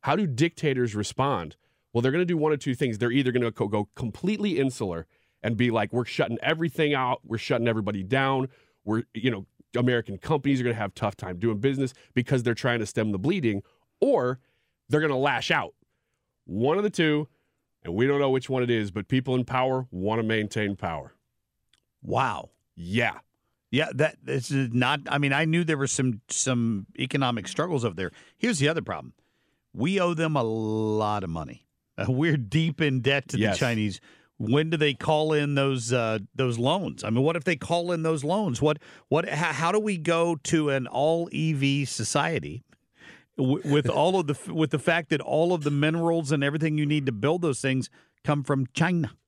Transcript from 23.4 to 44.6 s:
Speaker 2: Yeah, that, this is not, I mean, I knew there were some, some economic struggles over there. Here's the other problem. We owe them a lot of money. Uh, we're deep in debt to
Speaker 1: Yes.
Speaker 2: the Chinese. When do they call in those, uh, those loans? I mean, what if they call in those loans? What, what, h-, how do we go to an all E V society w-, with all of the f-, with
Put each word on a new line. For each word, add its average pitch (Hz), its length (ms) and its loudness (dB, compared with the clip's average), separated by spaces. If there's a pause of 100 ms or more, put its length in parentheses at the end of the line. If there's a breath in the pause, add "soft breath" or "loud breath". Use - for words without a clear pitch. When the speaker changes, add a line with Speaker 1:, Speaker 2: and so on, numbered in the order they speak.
Speaker 2:
Yeah, 143 240 0
that, 151 280 0
this 131 280 -4
is 135 220 0
not, 131 340 2
I 143 100 -2
mean, 143 160 2
I 151 120 2
knew 165 180 2
there 156 140 0
were 135 100 -2
some, 127 420 0
some 117 560 -2 (120)
economic 127 500 -2
struggles 151 360 -2
over 101 120 -2
there. 90 160 -4 (260 loud breath)
Here's 220 220 -2
the 143 100 4
other 165 120 -2
problem. 76 320 -10 (600)
We 180 260 0
owe 175 140 2
them 160 220 0
a 131 80 2
lot 107 800 0
of 90 60 -6
money. 78 380 -10 (300)
Uh, 98 100 -4
we're 147 300 2
deep 147 420 0
in 135 220 0
debt 139 280 0
to - 80 -4
Speaker 1:
Yes. 101 180 2
Speaker 2:
the - 40 -4
Chinese. 107 400 0 (380 soft breath)
When 139 320 2
do 165 80 -2
they 147 160 2
call 156 400 0
in 147 220 2
those, 135 360 0
uh, 113 280 2 (140)
those 123 240 0
loans? 143 460 0
I 104 60 -4
mean, 120 140 2
what 165 120 2
if 165 80 -4
they 180 120 2
call 170 360 -2
in 170 120 -2
those 160 200 0
loans? 165 380 0
What, 151 160 2 (320 loud breath)
what, 160 180 2
h-, - 60 -4
how 160 380 0
do 208 80 2
we 214 180 -2
go 170 460 2
to 156 260 2
an 135 180 0
all 165 440 0
E 160 220 0
V 139 320 2
society 143 800 -2 (760 loud breath)
w-, 135 280 2
with 143 240 2
all 185 300 2
of 160 80 -2
the 143 60 -2
f-, - 160 -10
with 156 220 4